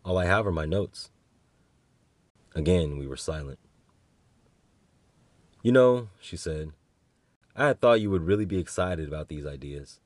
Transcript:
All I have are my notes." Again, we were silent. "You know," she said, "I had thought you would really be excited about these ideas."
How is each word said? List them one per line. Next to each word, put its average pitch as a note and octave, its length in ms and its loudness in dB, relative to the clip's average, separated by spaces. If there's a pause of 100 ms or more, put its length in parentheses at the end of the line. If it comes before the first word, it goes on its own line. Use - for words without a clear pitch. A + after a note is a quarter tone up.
All F#2 120 0
I F2+ 80 2
have G2+ 220 4
are F#2 60 0
my D#2 140 -2
notes." - 440 -4 (1400)
Again, D#2+ 420 2
we C#2 100 -8
were C2 100 -10
silent. D2 420 -8 (2000)
"You A#2+ 100 2
know," B2 360 4 (120)
she - 160 -14
said, D#2 360 -8 (840)
"I C#3 100 0
had C3+ 140 0
thought A#2 200 6
you G#2 100 0
would F#2 120 2
really G2+ 220 2
be F#2+ 140 -2
excited F2 500 -4
about D2+ 200 -8
these D2+ 160 -10
ideas." C#2+ 600 -12